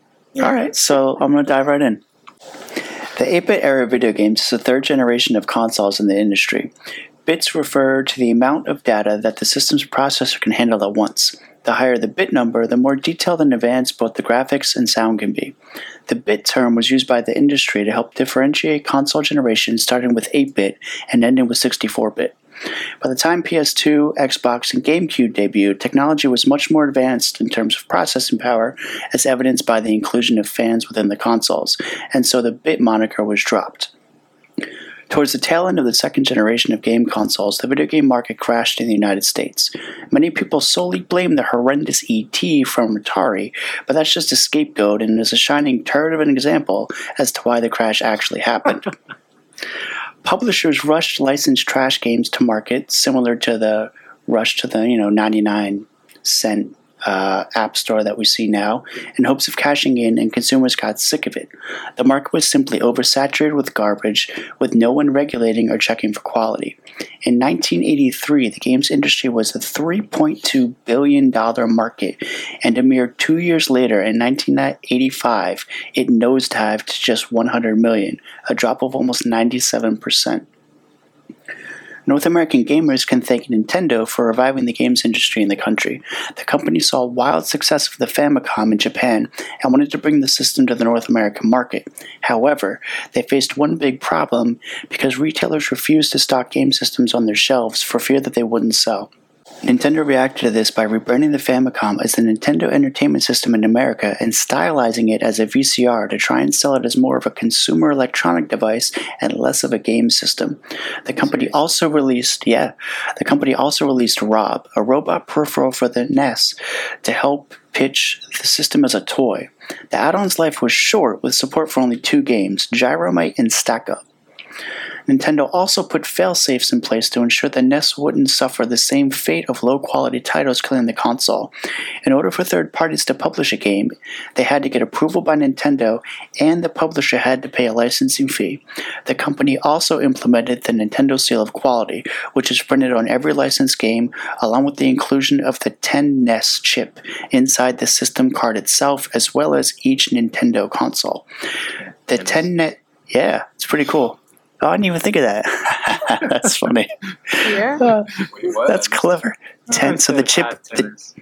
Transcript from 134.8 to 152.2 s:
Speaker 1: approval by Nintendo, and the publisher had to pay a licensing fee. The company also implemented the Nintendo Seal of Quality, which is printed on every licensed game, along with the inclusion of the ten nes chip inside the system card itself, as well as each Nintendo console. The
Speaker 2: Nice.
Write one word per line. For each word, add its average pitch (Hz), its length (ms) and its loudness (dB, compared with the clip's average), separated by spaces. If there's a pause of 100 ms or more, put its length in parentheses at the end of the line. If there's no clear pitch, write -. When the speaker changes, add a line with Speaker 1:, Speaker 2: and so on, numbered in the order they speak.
Speaker 1:
approval 160 400 -2
by 156 160 2
Nintendo, 135 640 2 (400)
and 165 200 4
the 165 60 -2
publisher 156 520 0
had 131 240 0
to 131 40 -10
pay 123 200 -2
a 110 60 -2
licensing 127 540 0
fee. 135 340 -4 (440)
The 131 100 -2
company 143 440 0
also 156 420 0
implemented 120 640 2
the 123 100 0
Nintendo 131 440 2
Seal 117 240 2
of 110 120 -4
Quality, 120 500 0 (300)
which 127 180 0
is 127 100 0
printed 131 300 2
on 113 160 2
every 147 240 0
licensed 135 480 2
game, 113 320 0 (300)
along 120 240 2
with 143 100 -2
the 135 140 2
inclusion 139 520 2
of 131 180 -2
the - 100 -2
ten 139 560 0
nes - 340 0
chip - 400 -2 (320)
inside 127 460 2
the 117 100 -2
system 127 440 0
card 113 260 0
itself, 139 560 0
as - 200 -2
well 147 220 2
as 135 180 0 (100)
each 135 260 2
Nintendo 113 600 0
console. - 560 -4 (800)
The 123 100 0
Speaker 2:
Nice. - 120 -4